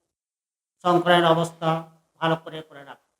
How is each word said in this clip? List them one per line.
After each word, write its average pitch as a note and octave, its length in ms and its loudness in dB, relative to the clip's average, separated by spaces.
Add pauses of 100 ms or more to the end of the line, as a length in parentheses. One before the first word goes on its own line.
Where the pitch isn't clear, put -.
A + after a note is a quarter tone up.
(840)
সংক্রান্ত F3 420 2
অবস্থা E3 440 0 (520)
ভালো D#3+ 220 0
করে D#3 180 -16
পড়ে C#3+ 220 -20
রাখো। C3+ 240 -20 (120)